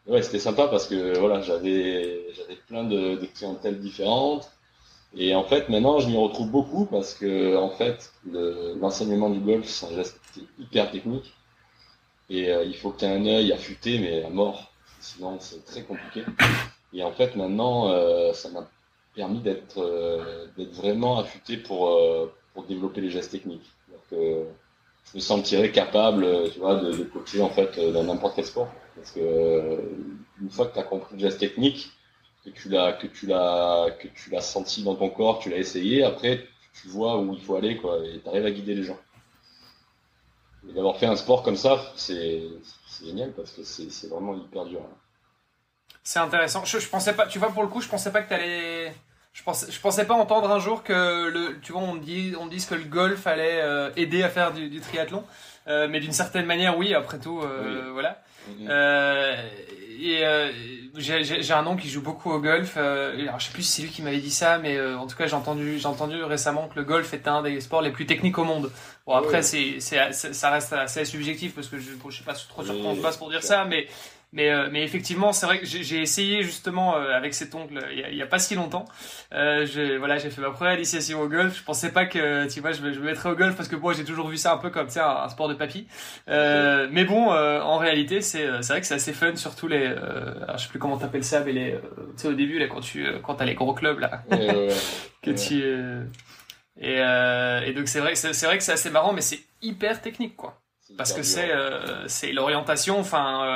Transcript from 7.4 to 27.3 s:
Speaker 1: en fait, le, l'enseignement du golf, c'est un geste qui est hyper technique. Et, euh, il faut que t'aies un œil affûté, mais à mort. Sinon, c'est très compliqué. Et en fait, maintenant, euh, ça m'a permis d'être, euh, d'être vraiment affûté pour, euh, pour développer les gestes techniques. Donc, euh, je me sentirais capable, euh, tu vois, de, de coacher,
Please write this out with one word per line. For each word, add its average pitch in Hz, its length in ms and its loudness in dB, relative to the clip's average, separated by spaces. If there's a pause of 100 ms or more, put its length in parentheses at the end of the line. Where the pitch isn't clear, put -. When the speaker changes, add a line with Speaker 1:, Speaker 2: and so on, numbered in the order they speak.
Speaker 1:
en 95 100 2
fait, 120 420 -2 (160)
le, 87 540 -4
l'enseignement 104 480 2
du 98 120 0
golf, 107 280 2
c'est - 240 -8
un - 40 -6
geste 90 220 -6 (140)
qui - 80 -20
est - 220 -20
hyper 113 280 0
technique. 113 400 -8 (1000)
Et, 92 200 0
euh, 85 140 2
il 92 100 -4
faut 101 160 -6
que - 100 -10
t'aies 104 80 2
un 101 180 0
œil 110 260 4
affûté, 117 460 -4
mais 82 260 0
à 82 60 -8
mort. 101 420 -2 (280)
Sinon, 92 400 -10
c'est - 260 -16
très 123 160 -14
compliqué. - 400 -10 (720)
Et 92 100 -6
en 85 80 -2
fait, 127 240 0
maintenant, 107 540 2
euh, 85 420 4
ça - 160 -10
m'a 87 180 -12 (480)
permis 104 260 -4
d'être, 98 380 -4
euh, 85 680 -2 (100)
d'être 90 160 -10
vraiment 110 460 0
affûté 113 400 -6
pour, 90 320 0
euh, 82 420 4 (220)
pour 92 100 -12
développer 95 380 -4
les 90 80 -2
gestes 90 220 -6
techniques. 87 340 -10 (240)
Donc, 87 300 -10
euh, 80 240 0 (640)
je 98 60 -20
me 95 40 -8
sentirais 101 520 2
capable, 104 520 6
euh, 87 260 4
tu 87 100 -12
vois, 95 160 4
de, 90 160 0
de 87 120 -4
coacher, 101 380 -4